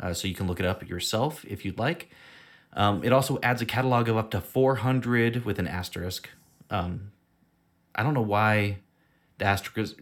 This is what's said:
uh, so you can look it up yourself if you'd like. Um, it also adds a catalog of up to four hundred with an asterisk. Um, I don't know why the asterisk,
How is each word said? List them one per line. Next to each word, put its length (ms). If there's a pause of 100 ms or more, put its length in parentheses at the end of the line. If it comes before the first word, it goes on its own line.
uh, 140
so 120
you 80
can 120
look 140
it 60
up 220
yourself 580
if 180
you'd 140
like. 320 (600)
Um, 320
it 80
also 300
adds 200
a 40
catalog 420
of 80
up 140
to 100
four 360
hundred 680
with 140
an 100
asterisk. 600 (400)
Um, 420 (840)
I 80
don't 120
know 80
why 560 (600)
the 60
asterisk, 580